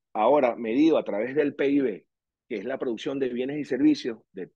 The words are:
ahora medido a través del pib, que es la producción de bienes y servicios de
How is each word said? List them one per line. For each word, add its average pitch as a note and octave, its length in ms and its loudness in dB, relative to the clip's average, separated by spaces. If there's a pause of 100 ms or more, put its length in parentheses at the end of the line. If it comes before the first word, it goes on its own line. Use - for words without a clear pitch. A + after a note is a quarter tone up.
(140)
ahora A#2+ 420 4
medido B2+ 420 2
a G#2+ 60 0
través A2+ 320 -4
del D3 200 0
pib, C#3 500 0 (420)
que A#2 80 -6
es G2 80 -6
la B2+ 140 -6
producción C#3 420 -6
de C3 100 -2
bienes B2+ 280 -6
y C#3 80 -6
servicios C3 540 0 (140)
de F2+ 220 -10